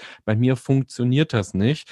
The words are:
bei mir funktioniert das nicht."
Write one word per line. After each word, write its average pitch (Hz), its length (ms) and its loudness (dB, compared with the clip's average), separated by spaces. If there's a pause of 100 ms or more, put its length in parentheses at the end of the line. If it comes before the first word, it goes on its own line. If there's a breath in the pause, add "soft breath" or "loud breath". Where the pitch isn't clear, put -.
(240 loud breath)
bei 107 120 0
mir 123 200 2
funktioniert 135 760 0
das 104 220 -2
nicht." 113 380 0